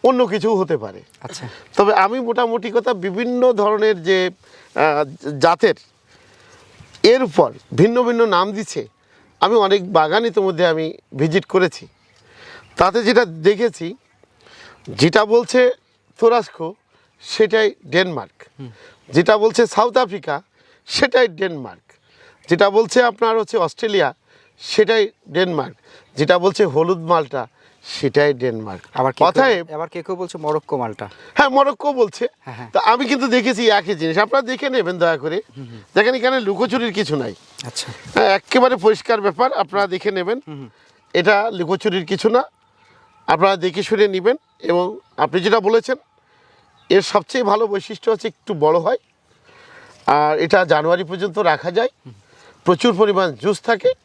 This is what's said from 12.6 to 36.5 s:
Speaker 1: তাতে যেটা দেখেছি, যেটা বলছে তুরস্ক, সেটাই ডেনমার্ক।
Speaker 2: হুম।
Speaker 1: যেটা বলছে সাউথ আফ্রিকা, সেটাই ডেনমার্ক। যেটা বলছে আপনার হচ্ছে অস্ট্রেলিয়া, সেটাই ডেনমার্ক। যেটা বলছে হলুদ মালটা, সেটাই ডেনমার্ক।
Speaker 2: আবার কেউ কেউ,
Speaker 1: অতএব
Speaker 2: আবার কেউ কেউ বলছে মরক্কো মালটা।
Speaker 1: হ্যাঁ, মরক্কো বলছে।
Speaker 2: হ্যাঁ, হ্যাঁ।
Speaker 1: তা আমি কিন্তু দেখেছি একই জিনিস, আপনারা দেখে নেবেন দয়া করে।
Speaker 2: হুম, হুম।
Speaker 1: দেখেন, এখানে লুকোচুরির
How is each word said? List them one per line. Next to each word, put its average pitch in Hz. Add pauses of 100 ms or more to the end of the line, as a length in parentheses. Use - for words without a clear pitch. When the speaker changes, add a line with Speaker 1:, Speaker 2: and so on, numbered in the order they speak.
Speaker 1:
তাতে 190
যেটা 226
দেখেছি, 180 (920)
যেটা 175
বলছে 240 (500)
তুরস্ক, 226 (500)
সেটাই 214 (120)
ডেনমার্ক। 160 (160)
Speaker 2:
হুম। 131 (380)
Speaker 1:
যেটা 175
বলছে 220
সাউথ 220
আফ্রিকা, 180 (440)
সেটাই 254
ডেনমার্ক। 156 (580)
যেটা 190
বলছে 226
আপনার 226
হচ্ছে 220
অস্ট্রেলিয়া, 180 (460)
সেটাই 214 (200)
ডেনমার্ক। 165 (420)
যেটা 156
বলছে 190
হলুদ 170
মালটা, 156 (540)
সেটাই 147
ডেনমার্ক। 110 (120)
Speaker 2:
আবার 131
কেউ 165
কেউ, 262
Speaker 1:
অতএব 175
Speaker 2:
আবার 160
কেউ 170
কেউ 185
বলছে 175
মরক্কো 151
মালটা। 110 (260)
Speaker 1:
হ্যাঁ, 285
মরক্কো 277
বলছে। 240 (140)
Speaker 2:
হ্যাঁ, 123
হ্যাঁ। 117
Speaker 1:
তা -
আমি 247
কিন্তু 254
দেখেছি 233
একই 202
জিনিস, 160
আপনারা 240
দেখে 262
নেবেন 180
দয়া 165
করে। 156 (140)
Speaker 2:
হুম, 135
হুম। 113 (140)
Speaker 1:
দেখেন, 226
এখানে 262
লুকোচুরির 214